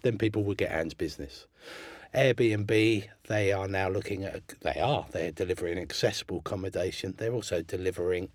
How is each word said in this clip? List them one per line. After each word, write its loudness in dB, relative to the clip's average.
then 2
people 2
would 0
get 0
Anne's -2
business. -6
Airbnb, 4
they 2
are 0
now 0
looking -2
at, -8
they 0
are, 2
they're -2
delivering -2
accessible -2
accommodation. -4
They're -2
also -2
delivering -2